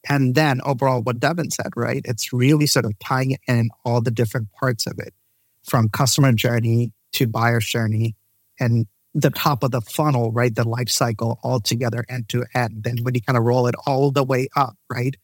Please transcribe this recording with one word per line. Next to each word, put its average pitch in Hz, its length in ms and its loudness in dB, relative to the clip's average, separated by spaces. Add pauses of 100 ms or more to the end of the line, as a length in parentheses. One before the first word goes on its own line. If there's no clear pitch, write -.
And 135 260 2
then 147 300 2
overall, 131 360 0
what 117 200 -4
Devin 151 300 0
said, - 260 -6
right? 120 260 -2
It's - 300 -6
really 143 320 4
sort 139 180 2
of 104 160 -4
tying 131 380 -2 (100)
in 117 220 2 (160)
all 120 160 2
the 117 100 0
different 113 400 -2
parts 127 340 -2
of - 140 -8
it, - 140 -12 (500)
from 117 240 2
customer 135 460 4
journey 117 580 0 (220)
to 135 120 0
buyer's 113 400 2
journey 110 520 -2 (420)
and 120 260 2 (300)
the 151 140 4
top 147 320 0
of 135 80 0
the 123 100 -2
funnel, 123 520 0
right? 120 240 0
The 117 120 0
life 120 220 -4
cycle 117 540 -2
all 123 160 0
together 117 500 -2
end 120 200 -8
to 120 160 -2 (100)
end. 113 280 -2
Then 120 200 -4
when 123 100 -2
you 123 80 0
kinda 127 200 2
roll 120 260 4
it 123 80 0 (100)
all 139 260 2
the 139 120 2
way 131 320 0
up, 135 200 0 (160)
right? 123 320 -4